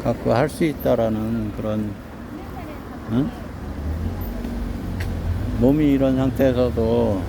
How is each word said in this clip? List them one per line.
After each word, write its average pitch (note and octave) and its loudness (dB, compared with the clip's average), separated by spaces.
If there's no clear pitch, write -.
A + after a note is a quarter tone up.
갖고 A#2+ 0
할 C#3 4
수 - 0
있다라는 A2+ 0
그런, G#2+ -2
응? C3 2
몸이 C#3+ 6
이런 C3+ 4
상태에서도 A#2+ 2